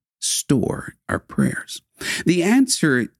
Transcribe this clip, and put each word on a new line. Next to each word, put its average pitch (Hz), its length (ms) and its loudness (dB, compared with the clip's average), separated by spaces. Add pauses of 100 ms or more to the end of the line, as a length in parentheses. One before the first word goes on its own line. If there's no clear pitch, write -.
(180)
store - 760 -2 (120)
our 92 120 -2
prayers? - 640 -4 (420)
The 175 160 2
answer 170 800 2